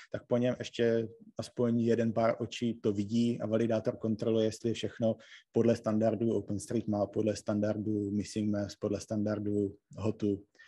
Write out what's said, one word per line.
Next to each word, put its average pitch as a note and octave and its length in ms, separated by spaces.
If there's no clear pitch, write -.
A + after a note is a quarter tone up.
tak - 160
po A#2+ 100
něm B2 220
ještě A2+ 500
aspoň A#2+ 420
jeden A#2 340
pár A2+ 260
očí A#2 340
to A2 200
vidí A#2 480
a G#2+ 40
validátor A2 520
kontroluje, A2 480
jestli A2 240
je A2+ 40
všechno A2 420
podle A2+ 240
standardu A2 580
OpenStreetMap, G2+ 800
podle G#2+ 220
standardu G#2 760
Missing G#2 400
Maps, G2+ 240
podle G2+ 240
standardu G#2 760
hotu. G2+ 460